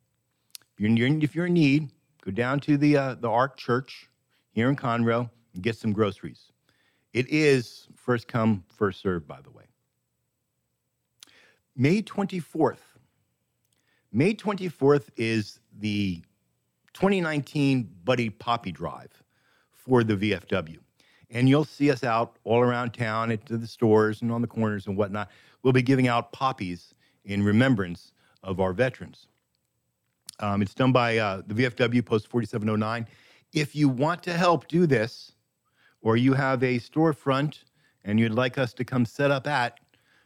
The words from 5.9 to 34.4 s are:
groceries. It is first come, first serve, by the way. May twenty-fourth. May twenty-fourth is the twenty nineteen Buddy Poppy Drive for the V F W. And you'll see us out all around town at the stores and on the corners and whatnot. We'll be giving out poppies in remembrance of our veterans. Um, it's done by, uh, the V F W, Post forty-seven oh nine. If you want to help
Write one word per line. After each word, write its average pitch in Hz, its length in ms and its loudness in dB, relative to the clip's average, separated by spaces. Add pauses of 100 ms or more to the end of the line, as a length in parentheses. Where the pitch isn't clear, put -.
groceries. 95 580 -4 (600)
It 127 160 -4
is 147 680 0
first 120 320 -4
come, 110 400 0
first - 340 -4
serve, 87 260 -4
by 67 140 -18
the 67 80 -20
way. 57 140 -20 (2000)
May 160 280 2
twenty-fourth. 170 800 -4 (1300)
May 151 220 0
twenty-fourth 170 840 -2
is 113 420 -4 (180)
the 101 460 -4 (680)
twenty 196 280 2
nineteen 139 680 -2 (160)
Buddy 120 280 0
Poppy 117 400 -6
Drive - 520 -12 (480)
for 123 320 2
the 110 120 0
V 101 180 0
F 85 140 -8
W. 80 340 -6 (480)
And 123 180 2
you'll 147 160 4
see 143 280 0
us 127 120 -2
out 117 400 -2
all 113 160 2
around 123 360 0
town 113 360 -2
at 107 140 -6
the 113 220 -6
stores 110 560 2
and 117 80 -2
on 117 100 -2
the 117 60 -2
corners 107 400 -4
and 95 100 -6
whatnot. 101 320 -4 (320)
We'll 131 120 2
be 127 100 4
giving 127 240 2
out 120 260 -2
poppies 101 640 -6 (280)
in 101 200 -2
remembrance 104 720 0 (280)
of 95 180 -8
our 95 140 0
veterans. 101 540 -6 (1120)
Um, 101 240 0
it's 98 100 -6
done 131 180 2
by, 120 280 2
uh, 98 260 -2
the 104 80 -10
V 123 140 0
F 113 80 -6
W, 120 260 0
Post 110 260 -2
forty-seven 110 400 -4
oh 107 80 0
nine. 110 320 -4 (460)
If 156 220 -4
you 147 140 4
want 147 340 -2
to 175 100 -6
help 175 340 2